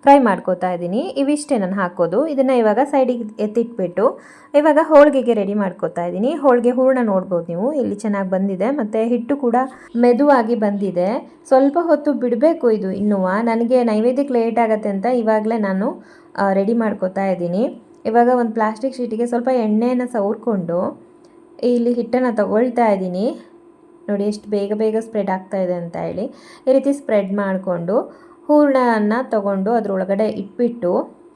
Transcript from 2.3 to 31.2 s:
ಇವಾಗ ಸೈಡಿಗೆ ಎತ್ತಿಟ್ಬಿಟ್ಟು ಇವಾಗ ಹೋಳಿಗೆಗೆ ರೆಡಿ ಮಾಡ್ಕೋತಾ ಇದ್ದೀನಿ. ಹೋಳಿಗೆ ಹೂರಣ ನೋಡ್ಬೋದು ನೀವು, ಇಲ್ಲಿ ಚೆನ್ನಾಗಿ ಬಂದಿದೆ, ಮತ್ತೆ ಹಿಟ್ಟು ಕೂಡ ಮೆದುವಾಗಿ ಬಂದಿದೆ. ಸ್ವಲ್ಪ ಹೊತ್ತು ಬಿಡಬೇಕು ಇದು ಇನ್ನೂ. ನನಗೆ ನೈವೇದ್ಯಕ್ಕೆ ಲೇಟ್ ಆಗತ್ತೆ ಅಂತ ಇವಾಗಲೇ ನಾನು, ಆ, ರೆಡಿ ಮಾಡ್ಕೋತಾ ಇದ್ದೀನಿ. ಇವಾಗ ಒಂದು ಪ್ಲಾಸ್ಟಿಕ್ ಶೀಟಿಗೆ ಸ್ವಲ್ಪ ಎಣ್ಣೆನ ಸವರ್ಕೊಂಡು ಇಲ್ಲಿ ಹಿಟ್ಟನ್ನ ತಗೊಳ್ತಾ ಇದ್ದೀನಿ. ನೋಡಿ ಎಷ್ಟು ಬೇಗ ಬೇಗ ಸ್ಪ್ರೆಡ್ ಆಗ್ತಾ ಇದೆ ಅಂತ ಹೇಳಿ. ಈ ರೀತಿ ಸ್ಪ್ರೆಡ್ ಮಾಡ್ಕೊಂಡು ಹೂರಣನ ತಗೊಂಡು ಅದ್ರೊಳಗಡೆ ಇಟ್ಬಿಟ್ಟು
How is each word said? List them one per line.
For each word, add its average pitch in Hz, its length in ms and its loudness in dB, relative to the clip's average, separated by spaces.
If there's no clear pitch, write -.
ಇವಾಗ 226 340 2
ಸೈಡಿಗೆ 240 580 -2
ಎತ್ತಿಟ್ಬಿಟ್ಟು 214 760 -2
ಇವಾಗ 294 240 4
ಹೋಳಿಗೆಗೆ 285 500 6
ರೆಡಿ 202 220 -2
ಮಾಡ್ಕೋತಾ 180 500 -4
ಇದ್ದೀನಿ. 196 300 -2
ಹೋಳಿಗೆ 247 360 2
ಹೂರಣ 254 320 2
ನೋಡ್ಬೋದು 185 460 -2
ನೀವು, 190 240 -4
ಇಲ್ಲಿ 214 220 -2
ಚೆನ್ನಾಗಿ 202 360 -4
ಬಂದಿದೆ, 190 400 -2
ಮತ್ತೆ 220 340 -2
ಹಿಟ್ಟು 240 320 -2
ಕೂಡ 240 200 0
ಮೆದುವಾಗಿ 240 580 4
ಬಂದಿದೆ. 202 760 -2
ಸ್ವಲ್ಪ 277 320 4
ಹೊತ್ತು 294 320 0
ಬಿಡಬೇಕು 247 580 0
ಇದು 190 200 0
ಇನ್ನೂ. 202 260 0
ನನಗೆ 233 420 2
ನೈವೇದ್ಯಕ್ಕೆ 247 500 0
ಲೇಟ್ 226 240 0
ಆಗತ್ತೆ 220 300 0
ಅಂತ 196 180 -4
ಇವಾಗಲೇ 220 520 0
ನಾನು, 196 460 -2
ಆ, 196 140 0
ರೆಡಿ 196 220 0
ಮಾಡ್ಕೋತಾ 196 520 -2
ಇದ್ದೀನಿ. 185 560 -4
ಇವಾಗ 240 300 2
ಒಂದು 233 180 0
ಪ್ಲಾಸ್ಟಿಕ್ 220 440 -4
ಶೀಟಿಗೆ 233 300 -4
ಸ್ವಲ್ಪ 240 220 -2
ಎಣ್ಣೆನ 240 540 0
ಸವರ್ಕೊಂಡು 202 960 -4
ಇಲ್ಲಿ 240 300 0
ಹಿಟ್ಟನ್ನ 240 420 -2
ತಗೊಳ್ತಾ 220 540 0
ಇದ್ದೀನಿ. 190 480 -2
ನೋಡಿ 202 160 -2
ಎಷ್ಟು 208 260 -6
ಬೇಗ 202 240 -2
ಬೇಗ 220 220 -2
ಸ್ಪ್ರೆಡ್ 220 340 -4
ಆಗ್ತಾ 190 260 -4
ಇದೆ 180 180 -2
ಅಂತ 175 220 -8
ಹೇಳಿ. 170 260 -6
ಈ 262 40 4
ರೀತಿ 269 200 2
ಸ್ಪ್ರೆಡ್ 202 440 -2
ಮಾಡ್ಕೊಂಡು 190 640 -2
ಹೂರಣನ 254 680 4
ತಗೊಂಡು 202 480 -2
ಅದ್ರೊಳಗಡೆ 202 560 0
ಇಟ್ಬಿಟ್ಟು 214 920 -4